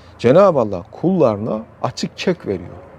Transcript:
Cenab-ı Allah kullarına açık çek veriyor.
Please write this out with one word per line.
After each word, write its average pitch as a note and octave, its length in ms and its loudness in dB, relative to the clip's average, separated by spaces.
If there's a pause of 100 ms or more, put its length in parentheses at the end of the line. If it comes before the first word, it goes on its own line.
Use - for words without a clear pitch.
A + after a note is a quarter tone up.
(180)
Cenab-ı E3 400 4
Allah G2 240 -2 (100)
kullarına A#2 680 0 (200)
açık - 360 -8
çek - 280 -4
veriyor. F2+ 220 -6 (300)